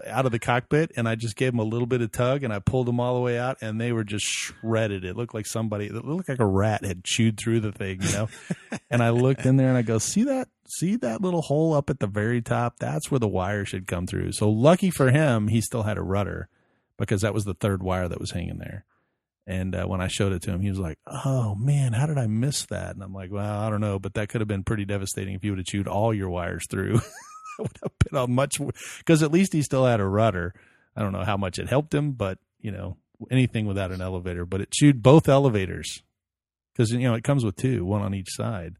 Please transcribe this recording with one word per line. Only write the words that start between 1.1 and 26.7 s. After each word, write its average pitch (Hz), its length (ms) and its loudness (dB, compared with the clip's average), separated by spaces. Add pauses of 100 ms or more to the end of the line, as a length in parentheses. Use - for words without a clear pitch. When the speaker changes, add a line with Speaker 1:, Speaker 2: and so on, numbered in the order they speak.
Speaker 1:
just 113 220 -6
gave 127 180 0
'em 120 40 0
a 110 60 0
little 117 220 -2
bit 120 160 0
of 110 100 -4
tug 131 300 0
and 117 100 -4
I 101 60 -4
pulled 127 300 0
'em 120 120 0
all 123 140 0
the 123 60 0
way 120 180 0
out 131 240 -4
and 110 180 -4
they 120 120 -2
were 110 120 0
just 101 220 -4
shredded. 110 800 -2
It 92 100 -8
looked 117 160 -8
like 110 140 -8
somebody, 107 400 -4
it 107 180 -8
looked 165 240 -6
like 131 120 -4
a 113 60 4
rat 101 380 2
had 90 200 -6
chewed 113 340 2
through 113 220 0
the 107 120 -2
thing, 95 300 -6
you 101 100 0
know? 107 160 0 (320)
Speaker 2:
<laughs> - 300 -12
Speaker 1:
And 120 120 2
I 117 80 4
looked 127 360 4
in 131 100 6
there 131 120 6
and 127 100 4
I 123 40 2
go, 113 160 2
"See 208 260 0
that, 262 240 -2 (200)
see 190 280 -2
that 226 260 -4
little 180 200 0
hole 156 300 2
up 143 160 2
at 135 100 -2
the - 80 -2
very 107 360 0
top? 120 360 0
That's 143 320 -4
where 139 80 2
the 113 100 2
wire 95 360 -2
should 95 220 -8
come 90 200 -4
through." 90 260 -4
So 107 180 2
lucky 156 400 4
for 135 200 4
him, 123 380 4
he 110 140 4
still 110 220 -4
had 104 120 -2
a 90 60 -4
rudder 90 460 -2 (500)
because 104 240 0
that 107 120 2
was 107 100 -2
the 98 100 -4
third 98 280 -2
wire 92 260 0
that 87 120 -6
was - 120 -8
hanging 87 260 -6
there. 95 260 -12 (640)
And, 92 280 -4
uh, 92 120 -4
when 92 140 -2
I 92 80 0
showed 101 240 0
it 87 100 -4
to - 80 -6
him, 90 100 -2
he 101 80 0
was 95 100 -2
like, 82 280 -6
"Oh, 131 480 -2
man, 131 400 0
how 135 120 2
did 151 120 -2
I 120 80 0
miss 117 400 -2
that?" 92 280 -8
And 95 80 -14
I'm 95 120 -12
like, 95 180 -10
"Well, 104 280 -4
I 110 100 -2
don't 104 100 0
know, 101 180 0
but 98 160 -8
that 104 140 -2
could 120 140 -2
have 104 60 -4
been 98 160 -2
pretty 104 200 -2
devastating 98 500 -6
if 95 100 -10
you 104 80 -2
would 95 60 -4
have 92 80 -6
chewed 101 220 -2
all 107 240 2
your 95 160 -2
wires 87 420 -6